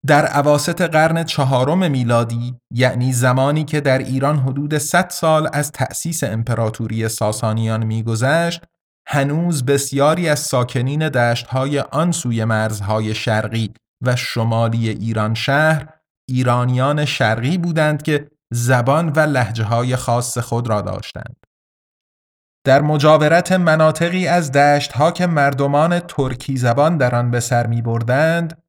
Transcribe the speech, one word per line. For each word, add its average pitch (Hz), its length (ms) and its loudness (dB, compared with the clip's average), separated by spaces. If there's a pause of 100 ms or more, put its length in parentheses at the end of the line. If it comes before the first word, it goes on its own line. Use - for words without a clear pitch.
در 147 320 2
اواسط 147 440 2
قرن 160 420 2
چهارم 139 640 0
میلادی، 120 640 0 (160)
یعنی 127 420 0
زمانی 131 520 2
که 151 160 -2
در 135 180 2
ایران 135 400 0
حدود 139 400 -2
صد 180 320 0
سال 156 420 0
از 147 200 -4
تأسیس - 520 -6
امپراتوری 110 840 -4
ساسانیان 110 800 -2
می‌گذشت، 123 760 0 (460)
هنوز 147 560 0
بسیاری 143 640 0
از 147 100 0
ساکنین 135 720 -2
دشت‌های 127 680 0
آن 165 340 0
سوی 113 320 -2
مرزهای 110 720 -2
شرقی 110 600 -2 (280)
و 123 140 0
شمالی 117 720 0
ایران 110 460 -2
شهر، 147 540 0 (400)
ایرانیان 127 760 0
شرقی 117 540 0
بودند 156 440 0
که 147 280 -2 (220)
زبان 127 600 2
و 156 80 2
لهجه‌های 120 760 0
خاص 120 420 -2
خود 117 300 -4
را 104 120 0
داشتند. - 560 -10 (1300)
در 135 180 4
مجاورت 151 680 4
مناطقی 170 760 2
از 156 260 0
دشت‌ها 143 580 4
که 180 160 -2
مردمان 143 720 2
ترکی 135 560 -6
زبان 131 400 2
در 123 180 2
آن 120 160 0
به 120 100 0
سر 120 260 0
می‌بردند 123 1040 -2